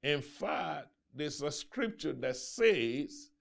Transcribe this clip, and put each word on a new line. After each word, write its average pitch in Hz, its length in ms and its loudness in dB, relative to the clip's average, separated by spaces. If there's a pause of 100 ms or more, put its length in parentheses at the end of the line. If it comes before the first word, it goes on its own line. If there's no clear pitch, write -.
In 143 200 4
fact, 185 640 -4 (240)
there's 147 280 -4
a 143 120 0
scripture 220 640 -2
that 127 220 -2
says 147 920 2 (100)